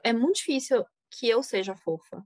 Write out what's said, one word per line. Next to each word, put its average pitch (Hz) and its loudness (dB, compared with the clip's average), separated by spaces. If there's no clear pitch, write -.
é 233 2
muito 247 2
difícil 269 0
que - -2
eu 226 4
seja 196 -2
fofa. 165 -8